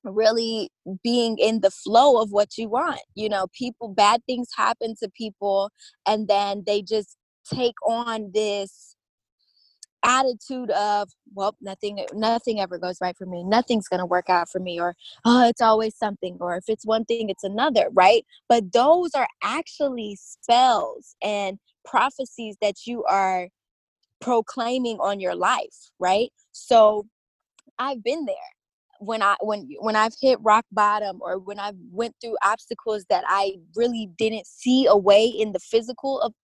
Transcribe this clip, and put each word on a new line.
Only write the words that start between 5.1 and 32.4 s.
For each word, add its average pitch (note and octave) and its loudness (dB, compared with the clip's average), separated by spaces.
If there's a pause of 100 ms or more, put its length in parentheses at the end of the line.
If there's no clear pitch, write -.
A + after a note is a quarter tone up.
and G#3+ 0
then G3+ 0
they G#3 0
just G#3 -6 (340)
take A#3+ -2 (100)
on A3+ -4
this G3+ -4 (1080)
attitude B3+ 0
of, G#3 -2 (240)
"Well, G3 -4
nothing, G3 -10
nothing A3 -2
ever F3+ -6
goes F3+ -8
right F3+ -4
for F#3+ -14
me. F3 -10
Nothing's A3 0
gonna F3+ -2
work F3+ -2
out F3 2
for F#3 -6
me," F3 -8
or, F3 -4 (300)
"Oh, A#3+ 6
it's A#3 0
always A3 2
something," F#3+ -6
or, F3 -4
"If F#3 -10
it's A3 -4
one A3 0
thing, A3+ -4
it's - -8
another," G#3+ 0
right? G3 4 (220)
But A3 2
those D#4 4
are C4 0 (160)
actually A#3+ -6
spells A#3 0
and G3+ -4 (240)
prophecies A#3 -4
that G3+ -2
you A#3+ -6
are F#3+ 0 (720)
proclaiming A#3+ -2
on G3 -2
your F3+ -4
life, - -4
right? F#3+ 0 (200)
So G#3+ 4 (720)
I've B3+ -6
been D4 -4
there, - -10 (420)
when A3 -6
I, G3+ 4
when, G#3 -6 (100)
when A3 -2
I've A3 2
hit C4 2
rock G#3+ 4
bottom G#3 0
or F#3 -6
when G3 -12
I G#3 -8 (180)
went A3+ -6
through A3+ -8